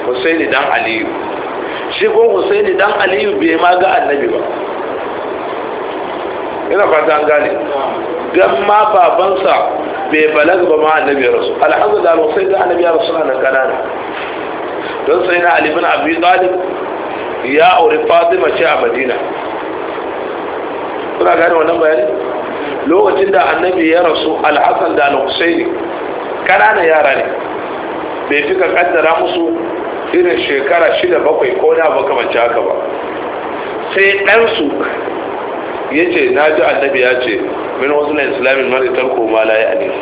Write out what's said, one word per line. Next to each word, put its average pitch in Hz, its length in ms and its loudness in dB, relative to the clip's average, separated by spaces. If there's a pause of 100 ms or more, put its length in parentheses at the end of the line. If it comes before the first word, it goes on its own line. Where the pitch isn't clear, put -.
Husaini 139 440 -2
dan 131 240 0
Aliyu. 113 360 -2 (840)
Shi - 160 0
ko 403 240 4
Husaini 202 440 2
dan 202 200 2
Aliyu 202 440 0
bai 160 160 2
ma 175 200 4
ga 180 120 2 (120)
Annabi 139 280 0
ba. 113 120 -2 (2250)
Ina 196 240 2
fata 156 280 2
an 151 120 0
gane. 147 240 2 (800)
Dan 196 360 2
ma 208 120 4 (120)
babansa 185 640 2 (500)
bai 156 280 2
balaga 170 320 4
ba 156 120 4
ma 156 180 2
Annabi 143 280 0
ya 123 80 2
rasu. 117 240 0
Al-Hasan 156 480 2
da 170 80 4
Al-Husain 165 400 2
da 190 80 2
Annabi 175 240 2
ya 170 80 2
rasu 160 220 0
nan 143 260 0
kanana. 131 360 0 (1300)
Don 180 220 2
sai 175 140 2
na 175 160 4
Ali 156 160 0
bin 165 140 0
Abi 156 320 0
Talib 185 340 4 (960)
ya 160 320 4
auri 156 260 4
Fatima 170 480 4
ce - 140 0
a 151 160 2
Madina. 123 320 0 (2000)
Kuna 175 240 2
gane 170 160 2
wannan 165 260 2
bayani? 156 260 2 (760)
Lokacin 190 480 2
da 185 100 4 (120)
Annabi 165 360 0
ya 165 140 4
rasu, 156 360 0
Al-Hasan 156 560 2
da 147 100 4
Al-Husaini 143 600 0 (800)
kanana 208 400 4
yara 156 320 4
ne. 120 100 0 (1000)
Bai 143 200 0
fi 147 120 0
ka 180 120 2
kaddara 160 540 2
musu 349 240 0 (640)
irin 180 340 2
shekara 156 540 2
shida, 175 240 2
bakwai 147 340 2
ko 156 180 2
na 160 160 2
makamanci 139 480 0
haka 120 220 2
ba. - 140 -2 (1160)
Sai 196 340 2
ɗansu 202 420 2 (1200)
ya 151 140 2
ce, 165 240 2
"Na 143 220 4
ji 156 100 2
Annabi 139 400 2
ya 123 200 4
ce, 110 180 -2 (340)
'Min 135 180 -2
husnul 147 400 0
islamin 127 380 0
mar'i 131 200 0
tarku 123 380 0
ma 110 180 2
la 110 80 2
ya'ni.'" 110 380 0 (100)